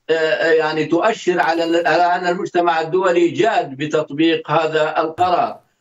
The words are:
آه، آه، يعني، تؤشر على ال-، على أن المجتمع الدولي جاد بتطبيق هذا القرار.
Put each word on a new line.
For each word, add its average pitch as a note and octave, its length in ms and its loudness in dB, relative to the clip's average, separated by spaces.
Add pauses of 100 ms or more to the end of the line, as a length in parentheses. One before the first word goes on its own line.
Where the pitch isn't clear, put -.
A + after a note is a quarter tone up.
(100)
آه، - 20 4
آه، D#3+ 400 0
يعني، D#3 320 0
تؤشر F3 560 0
على E3 240 0
ال-، E3+ 220 0
على F3 300 2
أن F3+ 100 -4
المجتمع F3 540 0
الدولي F3 480 2
جاد D3 480 0
بتطبيق D3+ 760 -2
هذا D#3 500 0
القرار. F3 580 -2 (220)